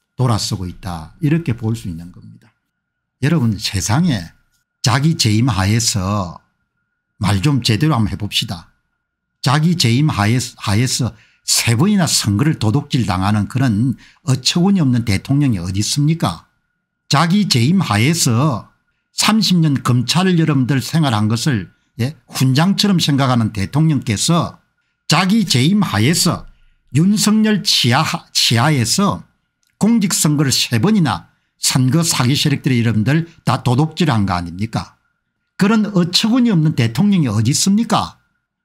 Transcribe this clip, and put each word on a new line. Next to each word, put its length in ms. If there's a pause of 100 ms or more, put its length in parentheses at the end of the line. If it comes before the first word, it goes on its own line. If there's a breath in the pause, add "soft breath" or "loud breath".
(180)
돌아서고 500
있다 520
이렇게 340
볼 220
수 140
있는 220
겁니다. 400 (720)
여러분 340
세상에 640 (600)
자기 340
재임 320
하에서 880 (800)
말 240
좀 220
제대로 320
한번 160
해봅시다. 600 (680)
자기 360
재임 320
하에-, 280 (200)
하에서 580 (280 soft breath)
세 320
번이나 300
선거를 540
도둑질 480
당하는 400
그런 480 (280 loud breath)
어처구니 560
없는 260
대통령이 520
어디 220
있습니까? 680 (600)
자기 400
재임 320
하에서 880 (420)
삼십 440
년 240
검찰을 560
여러분들 440
생활한 480
것을, 420 (280)
예? 160 (120)
훈장처럼 720
생각하는 540
대통령께서 1040 (480)
자기 380
재임 360
하에서 640 (480)
윤석열 680
치하, 400 (300)
치하에서 880 (560)
공직선거를 720
세 260
번이나 520 (280)
선거 460
사기 320
세력들이 460
여러분들 460 (180 loud breath)
다 180
도둑질한 600
거 80
아닙니까? 640 (600)
그런 280
어처구니 640
없는 240
대통령이 520
어디 240
있습니까? 680 (460)